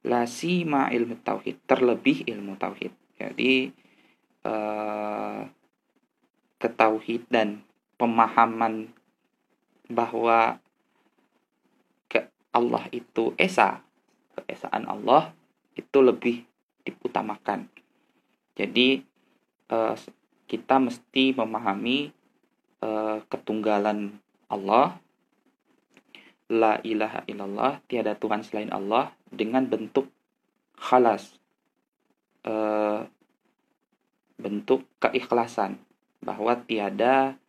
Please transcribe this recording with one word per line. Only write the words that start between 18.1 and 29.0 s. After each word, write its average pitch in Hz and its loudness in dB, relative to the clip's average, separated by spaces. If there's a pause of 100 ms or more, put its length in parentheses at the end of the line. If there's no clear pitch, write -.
Jadi, 127 2 (720)
eh, 113 0 (500)
kita 127 0
mesti 131 0
memahami, 113 -4 (640)
eh, 110 -4
ketunggalan 104 -2 (320)
Allah, 101 2 (1500)
la 110 4
ilaha 110 -4
illallah, 104 -4
tiada 107 -2
Tuhan 110 -4
selain 107 -8
Allah, 107 0 (160)